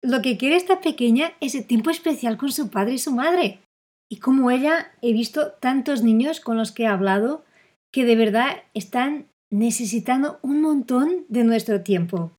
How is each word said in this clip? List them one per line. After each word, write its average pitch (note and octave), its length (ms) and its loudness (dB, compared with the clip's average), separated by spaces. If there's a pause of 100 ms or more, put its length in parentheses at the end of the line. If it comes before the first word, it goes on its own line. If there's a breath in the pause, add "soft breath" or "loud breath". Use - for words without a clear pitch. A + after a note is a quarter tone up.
Lo B3 200 0
que A#3+ 160 0
quiere C#4 160 0
esta F#4 260 2
pequeña C4+ 600 2
es C#4 160 -6
el C4 100 -8
tiempo A#3 240 2
especial B3+ 460 -2
con C4+ 160 -4
su C4 180 -4
padre G#3 240 -2
y C4 40 -4
su - 120 -4
madre. C#4+ 480 0 (500)
Y G#3 100 -12
como B3+ 340 2
ella, D4 400 0 (100)
he A#3+ 100 2
visto C4 480 -2
tantos C4 420 0
niños A#3+ 360 2
con A3+ 180 -4
los A3 140 -2
que A#3 140 -4
he - 20 2
hablado G3+ 580 0 (480 soft breath)
que C4 120 0
de A#3 100 4
verdad A3+ 440 2 (140)
están C#4 540 -4 (240)
necesitando A#3 920 -2
un C#4+ 200 0
montón D4+ 680 0
de A#3 140 0
nuestro A3+ 380 2
tiempo. E3+ 580 -2